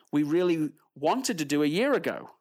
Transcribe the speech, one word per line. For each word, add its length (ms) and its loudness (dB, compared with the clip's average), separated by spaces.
we 120 2
really 480 0
wanted 420 -2
to 80 -2
do 160 0
a 60 2
year 260 0
ago 480 -4